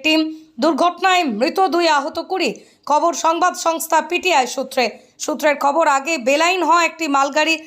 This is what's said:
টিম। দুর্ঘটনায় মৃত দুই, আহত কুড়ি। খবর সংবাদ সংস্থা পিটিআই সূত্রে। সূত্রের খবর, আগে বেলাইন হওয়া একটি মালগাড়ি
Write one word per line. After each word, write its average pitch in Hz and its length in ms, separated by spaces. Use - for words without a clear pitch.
টিম। 311 180
দুর্ঘটনায় 349 640
মৃত 254 360
দুই, 349 280
আহত 294 300
কুড়ি। 330 320
খবর 302 280
সংবাদ 349 420
সংস্থা 330 460
পিটিআই 349 440
সূত্রে। 254 380
সূত্রের 294 400
খবর, 285 300
আগে 330 300
বেলাইন 311 440
হওয়া 330 220
একটি 330 240
মালগাড়ি 285 460